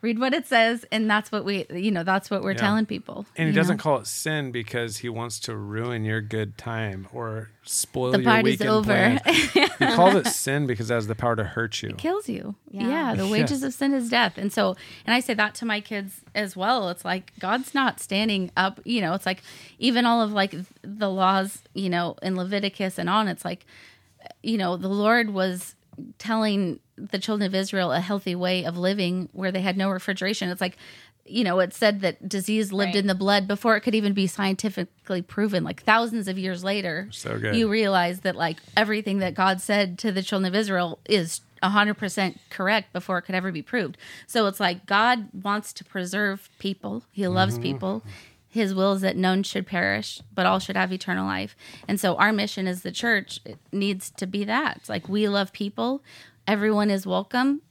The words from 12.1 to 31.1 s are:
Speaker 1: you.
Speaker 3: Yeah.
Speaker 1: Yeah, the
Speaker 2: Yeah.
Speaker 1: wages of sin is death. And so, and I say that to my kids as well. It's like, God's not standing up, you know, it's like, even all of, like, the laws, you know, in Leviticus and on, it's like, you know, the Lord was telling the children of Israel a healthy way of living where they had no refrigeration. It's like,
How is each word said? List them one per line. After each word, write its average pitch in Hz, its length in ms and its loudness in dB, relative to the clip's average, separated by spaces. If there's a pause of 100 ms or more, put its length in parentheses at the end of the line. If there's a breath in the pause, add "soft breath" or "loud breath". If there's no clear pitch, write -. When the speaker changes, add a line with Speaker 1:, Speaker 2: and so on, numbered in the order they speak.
Speaker 1:
you. 208 260 -8 (140)
Speaker 3:
Yeah. 196 200 -4
Speaker 1:
Yeah, 269 260 0
the 196 100 0
Speaker 2:
Yeah. 196 60 0
Speaker 1:
wages 262 320 2
of 269 100 -4
sin 277 200 0
is 247 160 0
death. 226 280 2
And 196 140 -2
so, 196 240 2 (300 loud breath)
and 220 80 2
I 247 80 4
say 240 140 -2
that 214 200 0
to - 100 -8
my 214 140 0
kids 202 400 -8 (160)
as 202 200 -4
well. 202 340 0
It's 180 160 -8
like, 185 340 -4
God's 226 340 -2
not 269 280 0
standing 196 560 0
up, 190 260 0
you 233 180 -2
know, 170 120 0
it's 196 120 -4
like, 185 160 -2 (380 loud breath)
even 240 260 4
all 233 160 6
of, 214 120 2
like, 196 200 2 (300)
the 202 260 -4
laws, 190 500 2 (140)
you 196 160 -2
know, 175 320 0
in 190 140 -2
Leviticus 190 600 -2
and 175 120 -2
on, 208 200 4
it's 170 160 -6
like, 175 200 -6 (760 loud breath)
you 226 160 0
know, 185 200 0
the 185 120 -4
Lord 214 420 4
was 185 440 -2 (420)
telling 208 640 0 (160)
the - 240 -6
children 208 280 -2
of 185 80 -2
Israel 190 360 0
a 139 80 2
healthy 190 360 -2
way 180 300 0
of 170 120 -4
living 185 560 0
where 185 180 -2
they 185 100 -2
had 190 160 0
no 196 120 2
refrigeration. 185 600 -2
It's 180 120 -4
like, 185 160 -4 (480 loud breath)